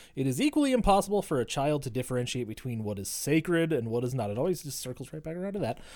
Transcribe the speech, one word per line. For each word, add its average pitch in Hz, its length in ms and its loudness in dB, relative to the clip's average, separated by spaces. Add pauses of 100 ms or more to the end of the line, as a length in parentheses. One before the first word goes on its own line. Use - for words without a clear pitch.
(160)
It 135 100 0
is 131 140 0
equally 285 320 4
impossible 202 500 4
for 143 180 0
a 117 40 0
child 143 400 0
to 127 60 -4
differentiate 123 580 -2
between 113 340 -6
what 104 160 -4
is 95 100 -8
sacred 165 640 2
and 117 200 0
what 120 100 2
is 123 100 -2
not. 113 180 0
It 101 80 -2
always 165 260 0
just 143 160 -8
circles 127 320 -10
right 156 100 -10
back 160 140 -8
around 190 160 -6
to 202 80 -4
that. 113 180 -2 (180)